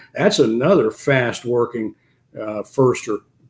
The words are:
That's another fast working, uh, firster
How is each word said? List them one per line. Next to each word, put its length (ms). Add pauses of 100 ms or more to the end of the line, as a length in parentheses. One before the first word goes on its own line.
(140)
That's 240
another 520
fast 560
working, 480 (440)
uh, 240
firster 580 (300)